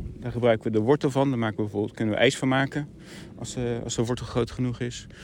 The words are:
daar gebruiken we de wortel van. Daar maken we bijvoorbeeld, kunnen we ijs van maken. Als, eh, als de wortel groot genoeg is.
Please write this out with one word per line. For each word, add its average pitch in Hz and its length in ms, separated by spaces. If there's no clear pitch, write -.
daar 120 120
gebruiken 117 400
we 110 60
de 107 60
wortel 143 260
van. 135 180
Daar 127 100
maken 110 180
we 110 60
bijvoorbeeld, 104 320
kunnen 107 200
we - 60
ijs 120 160
van 131 120
maken. 135 400
Als, - 180
eh, 127 60
als 117 100
de 117 100
wortel 120 220
groot 113 240
genoeg 123 300
is. 120 260